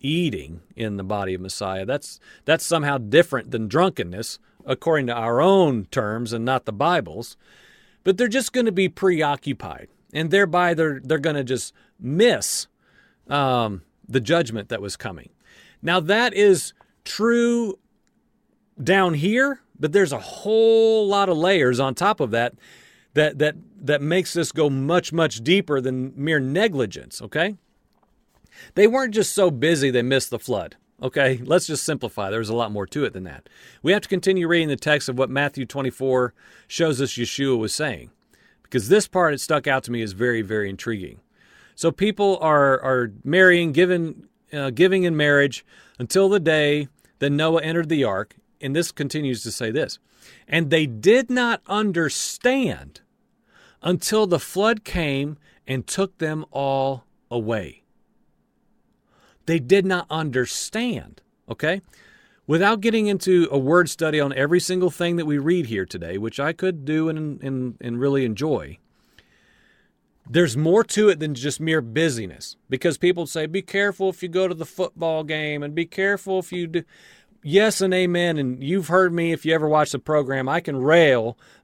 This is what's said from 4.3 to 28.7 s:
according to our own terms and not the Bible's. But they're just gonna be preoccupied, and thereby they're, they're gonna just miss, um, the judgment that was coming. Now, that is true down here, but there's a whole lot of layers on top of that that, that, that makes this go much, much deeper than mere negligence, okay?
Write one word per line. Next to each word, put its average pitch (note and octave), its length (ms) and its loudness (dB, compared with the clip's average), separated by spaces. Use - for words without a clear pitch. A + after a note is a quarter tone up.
according C#3 420 -2
to A#2+ 60 -4
our A#2 280 0
own D#3+ 440 4
terms A2+ 480 -4
and A2+ 100 -4
not B2+ 220 -2
the G#2+ 80 -6
Bible's. A#2+ 640 -4
But F#3 140 2
they're A#3+ 100 2
just A#3+ 260 -2
gonna A#3 180 2
be F#3 180 2
preoccupied, D3 1000 -2
and D#3 200 -4
thereby F3+ 420 2
they're, D#3 300 -2
they're D3 160 0
gonna D3 240 -2
just B2 280 -4
miss, D#3+ 680 0
um, B2 560 0
the C3 100 0
judgment A2+ 500 -2
that G#2 120 -6
was G2+ 140 -8
coming. E2+ 340 -12
Now, E3+ 180 0
that G#3 340 0
is G3 400 4
true A#3 720 0
down F3+ 320 4
here, A#3 480 0
but D3+ 140 -2
there's F#3 180 4
a A#2+ 80 -4
whole A3 880 2
lot G3+ 220 2
of E3 80 2
layers D3+ 420 4
on C3+ 140 0
top G3+ 260 0
of B2 120 -2
that A#2 240 -2
that, D3+ 260 2
that, D#3 160 0
that C#3+ 220 0
makes F3 320 -2
this E3+ 180 -2
go D3+ 180 2
much, C#3+ 440 0
much D#3 300 0
deeper D#3 360 2
than C3 360 -4
mere D3 240 -2
negligence, C3+ 840 -2
okay? E3 340 -4